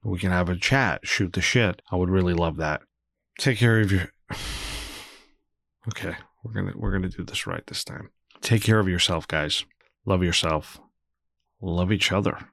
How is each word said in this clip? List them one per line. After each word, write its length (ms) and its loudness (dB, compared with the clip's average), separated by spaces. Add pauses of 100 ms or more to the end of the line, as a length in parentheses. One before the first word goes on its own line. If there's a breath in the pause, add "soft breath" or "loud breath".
We 160 -4
can 120 0
have 180 2
a 80 0
chat, 480 2
shoot 280 0
the 80 -2
shit. 500 2
I 60 -2
would 120 2
really 260 4
love 220 0
that. 260 -2 (560)
Take 200 0
care 220 6
of 120 4
your, 180 0 (200)
<sighs> 1600 -12
okay, 280 -8 (260)
we're 100 -12
gonna, 240 -4
we're 160 -2
gonna 160 0
do 160 -8
this 220 -8
right 200 -8
this 180 -8
time. 260 -14 (300)
Take 220 2
care 160 6
of 100 2
yourself, 380 0
guys. 380 -2 (400)
Love 180 2
yourself. 580 0 (800)
Love 320 0
each 200 0
other. 260 0 (140)